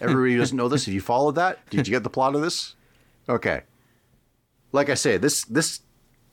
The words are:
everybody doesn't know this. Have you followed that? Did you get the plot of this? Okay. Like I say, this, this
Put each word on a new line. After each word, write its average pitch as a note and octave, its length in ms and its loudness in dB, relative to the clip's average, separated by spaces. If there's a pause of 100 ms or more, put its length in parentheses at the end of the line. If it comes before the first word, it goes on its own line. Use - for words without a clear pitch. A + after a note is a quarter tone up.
everybody B2+ 360 2
doesn't B2+ 200 0
know A#2+ 120 0
this. C3 180 0
Have F#2+ 80 -4
you G2 60 -2
followed C3+ 360 0
that? F3 220 0 (120)
Did C3 160 0
you G2 60 -4
get A#2+ 100 0
the A2+ 80 -4
plot C3+ 240 0
of D3 80 0
this? - 320 -6 (540)
Okay. A2 340 0 (1080)
Like C#3 160 2
I C#3+ 60 2
say, A#2+ 220 2
this, B2 280 0
this D3 360 -2 (520)